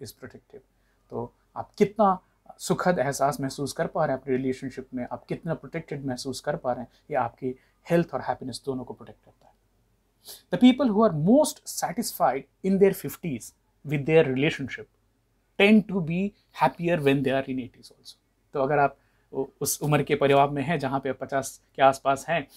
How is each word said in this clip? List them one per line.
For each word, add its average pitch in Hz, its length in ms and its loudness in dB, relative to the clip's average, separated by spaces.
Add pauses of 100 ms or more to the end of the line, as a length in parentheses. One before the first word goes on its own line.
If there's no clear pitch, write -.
is 110 100 -14
protective। - 540 -20 (440)
तो 120 240 -8 (220)
आप - 220 -12
कितना 202 440 2 (360)
सुखद 180 400 0
एहसास 135 420 0
महसूस 135 320 -6
कर 151 140 -4
पा 160 200 -2
रहे 135 100 -2
हैं 131 60 -16
अपने 131 140 0
रिलेशनशिप 131 580 -6
में, 123 180 -8
आप 120 120 -14
कितना 165 300 -6
प्रोटेक्टेड 143 520 -10
महसूस 127 340 -8
कर 139 160 -4
पा 127 160 -4
रहे 123 100 -6
हैं, 120 80 -16 (200)
ये 147 60 -4
आपकी 127 400 -4 (340)
हेल्थ 170 240 2
और 123 60 -6
हैप्पीनेस 127 460 -8
दोनों 131 180 -6
को 120 100 -14
प्रोटेक्ट 113 300 -20
करता - 220 -20
है। - 60 -20 (1040)
The 180 100 4
people 254 300 6
who 214 160 4
are 156 180 0
most 277 360 4 (160)
satisfied 147 640 -2 (240)
in 190 160 2
their 190 240 4
fifties 139 480 -8 (320)
with 143 200 -4
their 156 220 6
relationship 135 560 -2 (760)
tend 208 220 8
to 180 140 -6
be 180 340 -2 (320)
happier 170 340 2
when 139 260 4
they 135 200 0
are - 60 -14
in 131 80 -6
eighties 120 300 -12
also। - 360 -20 (300)
तो 143 100 -2
अगर 147 160 2
आप 143 180 2 (360)
उ-, 135 120 -4 (160)
उस - 220 -4
उम्र 147 200 2
के 147 120 0
परिवार 139 340 4
में 143 140 -4
हैं 156 160 -2
जहाँ 135 220 -2
पे 135 120 -4
पचास 135 500 -6 (140)
के 147 60 2
आसपास 135 460 4
हैं 156 280 -2